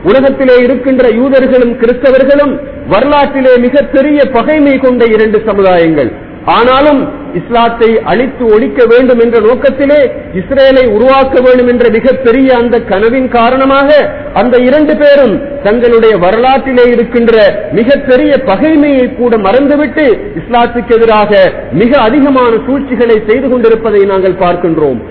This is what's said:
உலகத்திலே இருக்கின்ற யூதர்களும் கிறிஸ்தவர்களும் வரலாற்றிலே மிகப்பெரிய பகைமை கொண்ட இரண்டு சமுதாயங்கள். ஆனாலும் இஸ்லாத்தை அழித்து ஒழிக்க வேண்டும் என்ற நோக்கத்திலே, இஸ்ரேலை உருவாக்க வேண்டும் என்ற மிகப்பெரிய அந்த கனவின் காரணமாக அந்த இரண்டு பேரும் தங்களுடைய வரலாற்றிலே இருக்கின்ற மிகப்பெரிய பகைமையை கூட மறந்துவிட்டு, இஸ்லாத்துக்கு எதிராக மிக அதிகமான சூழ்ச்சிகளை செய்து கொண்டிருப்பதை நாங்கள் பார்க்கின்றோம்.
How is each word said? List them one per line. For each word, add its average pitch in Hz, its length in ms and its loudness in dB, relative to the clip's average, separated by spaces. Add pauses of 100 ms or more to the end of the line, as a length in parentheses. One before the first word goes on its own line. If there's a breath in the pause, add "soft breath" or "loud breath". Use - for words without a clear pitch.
உலகத்திலே 254 540 0
இருக்கின்ற 254 520 0
யூதர்களும் 254 680 0
கிறிஸ்தவர்களும் 269 800 0 (300)
வரலாற்றிலே 262 680 0
மிகப்பெரிய 269 680 0
பகைமை 277 520 0
கொண்ட 247 280 0
இரண்டு 214 400 0
சமுதாயங்கள். 170 680 0 (340)
ஆனாலும் 262 880 0
இஸ்லாத்தை 226 680 0
அழித்து 226 460 -4
ஒழிக்க 233 400 2
வேண்டும் 240 340 2
என்ற 233 200 2
நோக்கத்திலே, 269 720 0 (220)
இஸ்ரேலை 262 560 2
உருவாக்க 262 520 0
வேண்டும் 254 260 2
என்ற 240 220 0
மிகப்பெரிய 247 680 0
அந்த 240 240 0
கனவின் 233 500 -2
காரணமாக 269 840 0 (200)
அந்த 240 240 0
இரண்டு 277 400 0
பேரும் 269 680 0
தங்களுடைய 226 540 2
வரலாற்றிலே 247 680 0
இருக்கின்ற 226 840 0
மிகப்பெரிய 262 640 0 (120)
பகைமையை 269 680 0
கூட 233 220 -2
மறந்துவிட்டு, 269 840 0 (160)
இஸ்லாத்துக்கு 233 600 -2
எதிராக 208 560 2 (200)
மிக 233 300 0
அதிகமான 254 540 0 (120)
சூழ்ச்சிகளை 247 600 -2
செய்து 254 220 -2
கொண்டிருப்பதை 220 560 0
நாங்கள் 190 280 -2
பார்க்கின்றோம். 165 760 -2